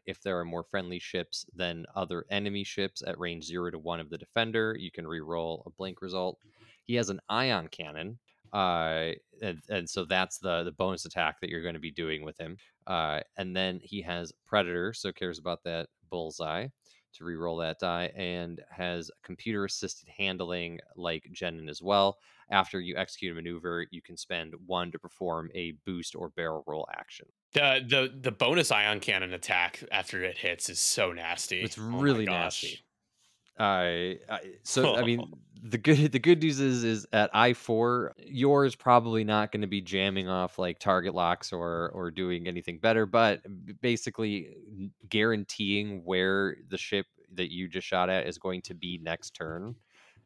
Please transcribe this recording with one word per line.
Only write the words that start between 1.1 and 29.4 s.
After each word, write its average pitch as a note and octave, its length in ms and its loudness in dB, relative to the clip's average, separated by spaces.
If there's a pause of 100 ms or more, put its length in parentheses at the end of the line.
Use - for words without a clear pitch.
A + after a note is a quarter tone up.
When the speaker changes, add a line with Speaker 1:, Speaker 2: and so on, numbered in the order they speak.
Speaker 1:
than E2+ 400 -4
other F2 380 -4
enemy G2+ 320 -2
ships - 420 -4
at F2 140 -6
range E2+ 260 -6
zero F2 240 -4
to F2 80 -8
one E2 220 -4
of D#2 100 -12
the E2 80 -8
defender, A2+ 600 0
you F2+ 140 -10
can E2 140 -10
re-roll E2 640 -4
a - 20 -12
blink F#2+ 320 -10
result. F#2 380 -4 (440)
He A#2 120 -2
has A2 160 0
an F#2+ 80 -6 (100)
ion G#2+ 380 0
cannon, E2 500 -10 (340)
uh, E2 600 2 (280)
and, F2 300 -6
and F2+ 180 -2
so F#2+ 180 -4
that's F#2 340 0
the, F2 240 0
the E2+ 80 -4
bonus F#2 340 -2
attack D#2+ 360 -2
that F2 100 -6
you're E2 100 -4
gonna E2+ 180 -6
be D#2 120 -8
doing D#2 320 -4
with D2+ 160 -12
him. E2 180 -10 (300)
Uh, D#2 340 0 (160)
and F#2 180 -4
then F#2 280 0
he G2+ 180 -8
has F2 320 -6 (140)
Predator, F2+ 460 2
so G2 180 -6
cares F2 260 -6
about E2 280 -4
that E2 240 -4 (200)
bullseye E2+ 600 -4 (440)
to - 100 -18
re-roll E2+ 340 -4
that D#2+ 220 -4
die, F2 260 0 (100)
and F2 540 -6
has F2 400 -6 (140)
computer-assisted G2 840 -6
handling F2 720 -4 (160)
like E2+ 380 -4
Jendon E2 360 -6
as D2 120 -12
well. G2 380 4 (320)
After F#2+ 280 2
you F2 180 -6
execute F#2 340 -4
a E2 40 -8
maneuver, E2+ 560 -6
you F2 100 -14
can F2 160 -20
spend D#2+ 360 -6 (120)
one F2 260 -2
to E2 80 -10
perform E2 560 -6
a E2+ 160 -4 (140)
boost F2 300 -8
or E2+ 140 -8
barrel D#2+ 380 -4
roll D2+ 240 -4
action. - 360 -14 (260)
Speaker 2:
The, C3+ 340 4
the, C3 320 2
the B2+ 120 -2
bonus C3+ 400 4
ion G#2 280 4
cannon F#2 340 0
attack F2 580 0